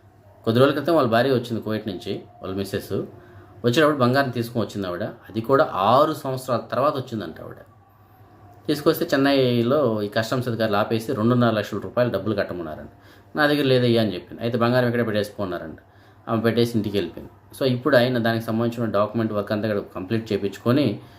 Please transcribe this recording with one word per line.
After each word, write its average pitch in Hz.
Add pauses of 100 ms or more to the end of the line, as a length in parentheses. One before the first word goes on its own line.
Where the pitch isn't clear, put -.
(440)
కొద్ది 117
రోజుల 143
క్రితం 151
వాళ్ళ 139
భార్య 120
వచ్చింది 117
కువైట్ 107
నుంచి, 98 (200)
వాళ్ళ 95
మిస్సెస్ 98 (720)
వచ్చేటప్పుడు 147
బంగారం 127
తీసుకొని 117
వచ్చింది 101
ఆవిడ. 87
అది -
కూడా 139
ఆరు 127
సంవత్సరాల 131
తర్వాత 135
వచ్చిందంట 104
ఆవిడ. 82 (1120)
తీసుకొస్తే 156
చెన్నైలో 127
ఈ 104
కస్టమ్స్ 123
అధికారులు 110
ఆపేసి 110
రెండున్నర 117
లక్షల 104
రూపాయలు 107
డబ్బులు 98
కట్టమన్నారంట. 82 (480)
"నా 151
దగ్గర 147
లేదయ్యా" 123
అని 101
చెప్పింది. -
అయితే 117
"బంగారం 120
ఎక్కడ 117
పెట్టేసుకున్నారంట." 95 (500)
ఆమె 113
పెట్టేసి 117
ఇంటికి 101
వెళ్ళిపోయింది. - (240)
So 127
ఇప్పుడు 135
ఆయన 123
దానికి 113
సంబంధించిన 117
డాక్యుమెంట్ 107
వర్క్ 104
అంతా 107
కూడా 101 (140)
కంప్లీట్ 107
చేయించుకొని 110 (180)